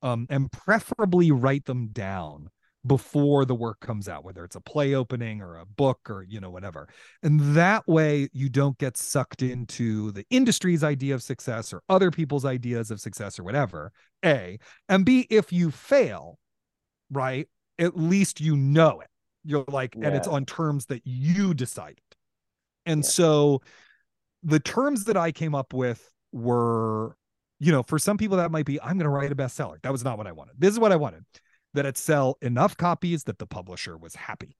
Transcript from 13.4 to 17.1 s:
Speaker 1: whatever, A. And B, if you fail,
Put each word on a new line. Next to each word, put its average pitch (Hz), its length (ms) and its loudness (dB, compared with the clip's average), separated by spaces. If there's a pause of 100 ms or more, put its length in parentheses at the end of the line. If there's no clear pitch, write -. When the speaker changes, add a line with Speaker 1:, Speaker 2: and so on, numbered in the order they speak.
Speaker 1:
whatever, 95 480 -4 (340)
A. 107 320 0 (320)
And 190 160 4
B, 254 240 4
if 214 240 2
you 175 160 2
fail, 110 680 0 (720)